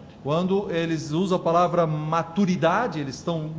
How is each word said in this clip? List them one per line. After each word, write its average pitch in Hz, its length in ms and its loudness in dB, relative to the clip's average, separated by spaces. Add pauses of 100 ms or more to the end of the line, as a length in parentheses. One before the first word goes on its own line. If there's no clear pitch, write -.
(220)
Quando 180 480 0
eles 165 400 -2
usam 175 260 0
a - 40 -4
palavra 170 460 2
maturidade, 165 1120 0
eles 131 160 -6
estão 160 420 -4